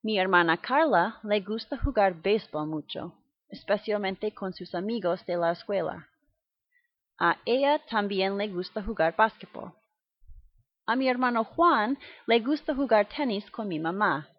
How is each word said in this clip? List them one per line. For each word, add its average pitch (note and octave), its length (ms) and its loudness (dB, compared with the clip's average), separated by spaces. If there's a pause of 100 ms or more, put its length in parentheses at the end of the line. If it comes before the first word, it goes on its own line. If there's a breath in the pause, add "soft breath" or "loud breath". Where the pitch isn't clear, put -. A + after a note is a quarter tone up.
Mi G#3+ 160 -2
hermana F3 380 4
Carla A#3 640 2
le G#3 200 0
gusta A3 360 -6
jugar G3 420 2
béisbol F#3+ 460 -2
mucho, D#3 480 -8 (340)
especialmente G#3 840 -4
con F#3+ 180 -8
sus - 220 -14
amigos F#3 520 -2
de F3 100 -2
la E3+ 160 2
escuela. E3+ 560 -6 (1120)
A E3+ 240 2
ella C#4 340 2 (100)
también G3 480 -2
le G#3 120 -4
gusta F#3 340 -8
jugar F#3 320 -2
básquetbol. - 600 -2 (1120)
A A#3 100 0
mi C4 120 0
hermano B3 360 0
Juan C#4 520 2 (300 loud breath)
le - 140 4
gusta C#4+ 340 -2
jugar A3+ 320 4
tenis A3 420 -4
con G#3+ 200 -8
mi E3 100 -4
mamá. E3 500 -2 (100)